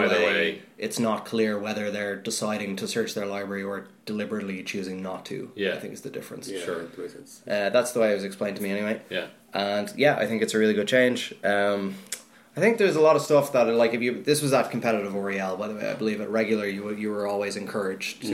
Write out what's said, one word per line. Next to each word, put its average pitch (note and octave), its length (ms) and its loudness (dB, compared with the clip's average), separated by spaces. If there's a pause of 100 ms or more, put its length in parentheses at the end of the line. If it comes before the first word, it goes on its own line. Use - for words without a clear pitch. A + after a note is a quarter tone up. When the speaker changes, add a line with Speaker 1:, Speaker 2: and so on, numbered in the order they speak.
Speaker 1:
anyway, F2+ 200 4
Speaker 2:
way. E2+ 380 0 (160)
Speaker 1:
it's A2 220 -4
not A2 240 0
clear G#2+ 340 0
whether G#2 320 -4
they're G2+ 260 -2
deciding G#2 600 -4
to G#2+ 100 -4
search A2 280 -2
their G2+ 120 -4
library G2+ 360 -4
or G2 260 -6 (180)
deliberately G#2 560 -4
choosing F#2 400 -6
not F#2 240 -8
to, - 300 -8
Speaker 2:
Yeah. F#2+ 180 0
Speaker 1:
I - 40 -6
think G#2 160 -10
is - 80 -14
the - 80 -10
difference. - 380 -12
Speaker 3:
Yeah, F#2+ 120 -8
Speaker 2:
Sure. F2 220 -4
Speaker 3:
that E2 160 -14
makes F2 160 -10
sense. - 340 -20
Speaker 1:
Uh, G2+ 220 0
that's A#2+ 220 2
the A#2 80 0
way G#2+ 120 4
it - 20 2
was G2 100 -2
explained G2 340 -4
to G2+ 40 -6
me G2 80 -2
anyway. G#2 300 -2 (100)
Speaker 2:
Yeah. F2+ 160 -4 (280)
Speaker 1:
And G2+ 420 -2
yeah, C#3+ 220 4
I G#2+ 80 2
think A2 160 0
it's A2 120 2
a A2 40 4
really G#2+ 160 6
good G2+ 140 0
change. B2+ 540 2
Um, G2+ 520 2 (600)
I D3 40 -4
think A3+ 180 4
there's F#3 180 4
a D#3 40 4
lot D#3 160 8
of C#3+ 60 2
stuff D3 320 4
that, A#2+ 120 6
like, A#2 280 4
if A#2 80 -2
you, A#2+ 200 -2
this D3 200 2
was C3+ 100 2
at B2 180 4
competitive G#2+ 460 0
Oriel, G2 400 -2
by G#2 120 -4
the G#2+ 60 -6
way, G#2+ 160 -4
I G#2 40 -4
believe G#2+ 260 -2
at G2+ 100 -6
regular G#2+ 360 2
you, G2+ 280 -4
you G#2+ 160 -4
were G#2 160 -2
always G2+ 300 -2
encouraged G2 680 -4
to, A#2 120 -4